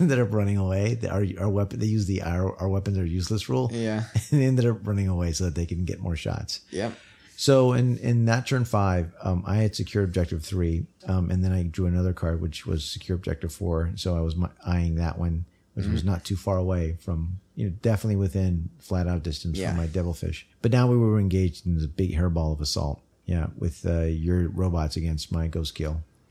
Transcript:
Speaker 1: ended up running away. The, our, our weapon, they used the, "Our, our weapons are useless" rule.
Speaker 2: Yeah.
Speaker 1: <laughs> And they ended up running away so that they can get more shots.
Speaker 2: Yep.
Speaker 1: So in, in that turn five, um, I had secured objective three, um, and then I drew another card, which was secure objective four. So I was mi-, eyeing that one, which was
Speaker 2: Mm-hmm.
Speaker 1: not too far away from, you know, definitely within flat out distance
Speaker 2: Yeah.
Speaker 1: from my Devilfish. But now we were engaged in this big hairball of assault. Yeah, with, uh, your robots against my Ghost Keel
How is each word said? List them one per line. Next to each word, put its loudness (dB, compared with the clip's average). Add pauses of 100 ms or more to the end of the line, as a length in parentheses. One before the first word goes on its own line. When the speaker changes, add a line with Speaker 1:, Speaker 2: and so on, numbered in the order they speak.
Speaker 1:
ended 4
up 2
running 2
away. 2
The, -4
our, 0 (140)
our -2
weapon, 0
they 0
used 0
the, 0
"Our, -2
our 0
weapons 0
are 0
useless" -2
rule. 0
Speaker 2:
Yeah. -2
Speaker 1:
<laughs> -4
And 6
they 4
ended 2
up 0
running 0
away 0
so -2
that 0
they -2
can -4
get -6
more -4
shots. -6
Speaker 2:
Yep. -4 (440)
Speaker 1:
So 6
in, 2
in 2
that 2
turn 0
five, 0 (100)
um, 0
I 2
had 0
secured 0
objective -2
three, -2 (200)
um, 0
and 2
then 2
I 2
drew -2
another 2
card, -2
which -6
was -2
secure -6
objective -4
four. -2
So -2
I 0
was 0
mi-, 0 (180)
eyeing 0
that -2
one, -2 (300)
which -4
was 0
Speaker 2:
Mm-hmm. 0
Speaker 1:
not -2
too -4
far -2
away 0
from, -4 (180)
you -2
know, -2 (100)
definitely 2
within 2
flat -2
out 0
distance -4
Speaker 2:
Yeah. -2
Speaker 1:
from 0
my 0
Devilfish. -4 (180)
But 2
now 6
we 6
were 6
engaged 2
in 2
this 0
big 0
hairball 2
of -4
assault. -2 (240)
Yeah, 0 (100)
with, -4
uh, 2
your 2
robots 0
against -4
my -2
Ghost -4
Keel -4 (280)